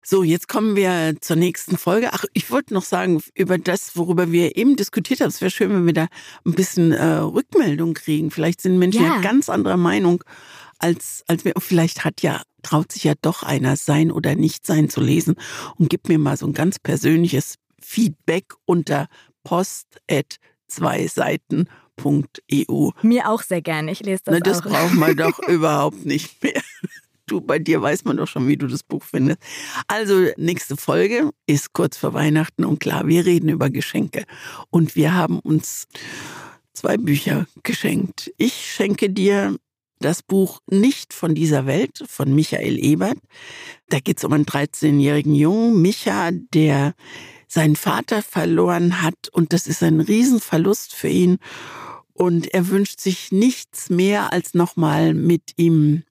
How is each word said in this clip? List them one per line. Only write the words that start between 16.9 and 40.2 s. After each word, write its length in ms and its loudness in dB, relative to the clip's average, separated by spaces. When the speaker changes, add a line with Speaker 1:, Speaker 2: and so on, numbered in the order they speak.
Speaker 1:
Feedback 720 -2
unter 400 0
post 420 -4
at 260 -2
zwei 400 -4
seiten 640 -2
punkt 540 -2
e 180 0
u. 220 0
Speaker 2:
Mir 260 2
auch 140 -2
sehr 200 -4
gerne. 300 -4
Ich 100 -8
lese 220 -4
das 100 2
Speaker 1:
Na, 60 2
das 180 0
Speaker 2:
auch. 120 -6
Speaker 1:
brauchen 280 2
wir 160 4
doch 240 0
Speaker 2:
<laughs> 100 -6
Speaker 1:
überhaupt 560 0
nicht 380 -6
mehr. 180 -2
Du, 140 -4
bei 200 -2
dir 200 0
weiß 240 -2
man 120 -2
doch 100 -2
schon, 220 -2
wie 80 2
du 100 -4
das 160 -6
Buch 220 -10
findest. 340 0
Also, 400 2
nächste 400 -4
Folge 540 0
ist 260 0
kurz 240 -2
vor 180 -4
Weihnachten 500 0
und 160 0
klar, 260 -2
wir 180 4
reden 240 4
über 220 0
Geschenke. 540 -4
Und 260 2
wir 180 2
haben 240 0
uns 480 -2
zwei 240 -2
Bücher 500 -2
geschenkt. 760 -4
Ich 340 -2
schenke 360 0
dir 480 0
das 220 -2